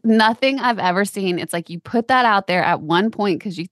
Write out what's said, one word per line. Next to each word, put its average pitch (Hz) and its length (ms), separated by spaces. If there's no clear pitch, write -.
nothing 226 540
I've 240 180
ever 180 280
seen. 190 340
It's - 140
like 175 180
you 170 80
put 233 300
that 254 160
out 202 200
there 180 180
at 165 180
one 175 280
point 202 320
'cause 190 160
you 220 140